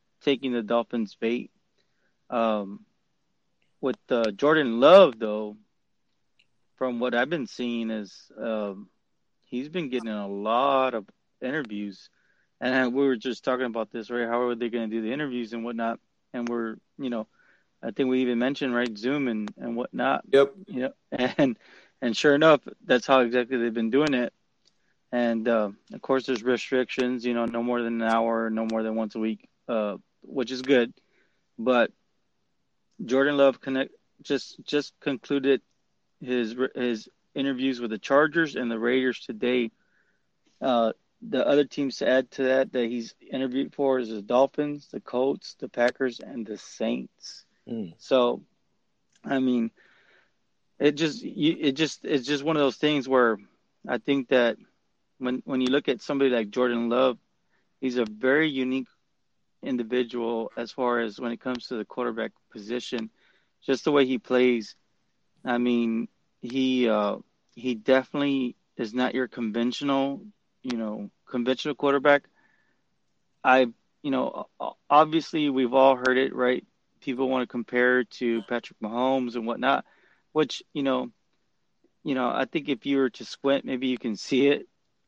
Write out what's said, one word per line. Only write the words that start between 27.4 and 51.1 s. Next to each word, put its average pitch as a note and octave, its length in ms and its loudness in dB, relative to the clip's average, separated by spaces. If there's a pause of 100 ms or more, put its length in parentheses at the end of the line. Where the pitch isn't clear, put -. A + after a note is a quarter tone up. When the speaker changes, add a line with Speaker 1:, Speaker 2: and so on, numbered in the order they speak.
Speaker 1:
no A#2 180 -4
more A#2+ 200 -2
than A#2 180 -4
an A2+ 80 0
hour, A2+ 420 0
no A2+ 140 -2
more A2+ 180 -2
than A2 120 -4
once A2 220 -4
a - 20 -6
week, A2 300 -4 (200)
uh, G#2+ 280 -2 (260)
which B2 300 -6
is B2+ 100 -8
good. C3 320 4 (640)
But A#2 320 2 (1120)
Jordan C#3 320 2
Love C#3 240 4
connect, C3+ 320 -4 (300)
just, - 420 -6
just - 360 -2
concluded C3+ 600 0 (600)
his, B2 360 -2 (180)
his A#2+ 340 -4 (260)
interviews C3+ 460 -2
with A#2 100 -4
the A2 80 -6
Chargers D3+ 580 2
and A#2+ 140 -2
the A2+ 80 -4
Raiders B2 420 0
today. B2 500 -2 (880)
Uh, A#2 320 2 (280)
the B2+ 260 -2
other C#3+ 180 4
teams C3+ 340 -4
to C#3 100 0
add B2+ 240 2
to C#3 120 -4
that, C3 280 2
that B2 140 0
he's A2+ 280 -8 (160)
interviewed C3 440 -4
for C3+ 240 0
is A#2 100 -2
the G#2+ 140 -8
Dolphins, C#3 720 0
the G#2+ 80 -8
Colts, - 600 -4
the B2+ 80 -10
Packers, B2 520 -2
and A#2 260 -10
the G#2+ 100 -10
Saints. - 880 -8 (240)
Speaker 3:
Mm. A2 300 -8
Speaker 1:
So, B2 440 2 (800)
I C#3 140 -2
mean, B2 320 0 (1080)
it D3 140 4
just, D3 300 -2